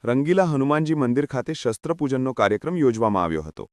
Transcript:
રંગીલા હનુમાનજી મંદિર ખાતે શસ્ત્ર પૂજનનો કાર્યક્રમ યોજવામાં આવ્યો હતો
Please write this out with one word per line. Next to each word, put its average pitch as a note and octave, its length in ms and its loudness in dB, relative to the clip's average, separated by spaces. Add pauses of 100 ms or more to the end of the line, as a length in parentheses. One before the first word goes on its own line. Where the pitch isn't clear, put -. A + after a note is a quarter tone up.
રંગીલા D3 440 2
હનુમાનજી D3+ 480 0
મંદિર C#3 320 0
ખાતે C#3 280 -6
શસ્ત્ર B2 400 -4
પૂજનનો C3 380 -2
કાર્યક્રમ A2 460 0
યોજવામાં A2 460 2
આવ્યો D#2+ 200 -2
હતો D#2 280 -12